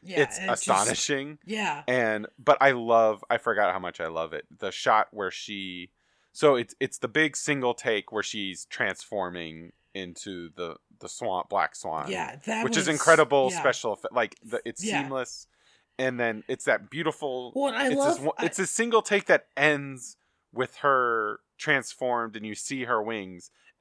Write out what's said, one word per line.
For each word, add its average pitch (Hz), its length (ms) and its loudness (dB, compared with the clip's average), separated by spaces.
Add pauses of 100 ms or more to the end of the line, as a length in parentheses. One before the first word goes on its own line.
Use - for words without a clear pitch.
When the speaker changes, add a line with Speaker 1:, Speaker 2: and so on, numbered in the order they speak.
Speaker 1:
Yeah, 175 200 -2
Speaker 2:
it's - 160 0
Speaker 1:
and 185 80 -6
it 190 40 -2
just 120 140 -2
Speaker 2:
astonishing. 135 840 0
Speaker 1:
Yeah. 180 420 -4
Speaker 2:
And, 113 400 0 (120)
but 139 220 6
I 139 100 8
love, 113 580 4
I 120 80 2
forgot 101 360 2
how 95 60 -2
much 90 200 -8
I 82 80 -4
love 80 260 -4
it. 78 120 -10 (120)
The 98 140 -6
shot 110 400 2
where 98 180 -6
she, 92 640 -10 (400)
so 143 240 6
it's, 120 240 -2
it's - 180 -4
the 123 120 -4
big 156 260 0
single 131 400 0
take 107 360 -2
where 107 120 -2
she's 98 420 -8
transforming 87 1080 -6 (200)
into 90 640 -12
the, 87 200 -8 (240)
the - 100 -14
swan, 107 400 -4
Black 92 260 0
Swan, 80 360 -6
Speaker 1:
Yeah, 90 240 -6 (100)
that 220 180 -2
Speaker 2:
which - 140 0
is 156 100 2
Speaker 1:
was, - 20 2
Speaker 2:
incredible 143 640 6
Speaker 1:
yeah. 160 80 -4
Speaker 2:
special 123 340 0
effect. - 200 -8
Like, 117 300 0
the, 110 220 -6
it's 120 180 -8
Speaker 1:
Yeah. 196 180 -2
Speaker 2:
seamless, 135 460 -8 (500)
and 131 220 -2
then 113 280 -2
it's 127 180 -6
that 104 240 2
beautiful. 139 680 -6
Speaker 1:
Well, 277 140 2
and 226 80 -4
I 277 100 0
Speaker 2:
it's 247 80 2
Speaker 1:
love, 285 220 2
Speaker 2:
this 135 80 -8
one, 156 120 0
Speaker 1:
I 165 80 -2
Speaker 2:
it's - 140 -2
a 180 80 0
single 226 340 2
take 202 260 0
that - 200 4 (100)
ends 139 600 0 (360)
with 123 240 -2
her 120 600 2 (180)
transformed, 120 800 -2
and 107 100 -8
you 107 80 -6
see 131 300 -8
her 117 180 2
wings, 98 480 -8 (320)